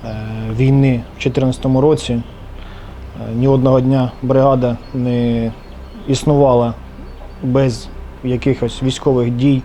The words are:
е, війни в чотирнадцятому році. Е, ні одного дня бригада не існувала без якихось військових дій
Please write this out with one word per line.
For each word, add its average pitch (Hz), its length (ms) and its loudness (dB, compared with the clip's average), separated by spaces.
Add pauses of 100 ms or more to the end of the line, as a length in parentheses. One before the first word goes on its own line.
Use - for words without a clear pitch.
е, 110 120 -8 (400)
війни 135 440 4 (160)
в - 40 -16
чотирнадцятому 131 600 0
році. 151 320 2
Е, 117 100 -2 (1120)
ні 123 140 2
одного 131 320 4
дня 127 300 2 (120)
бригада 131 540 4 (180)
не 120 580 0 (560)
існувала 131 680 4 (680)
без 131 460 0 (360)
якихось 123 580 -2
військових 131 480 2
дій 127 340 2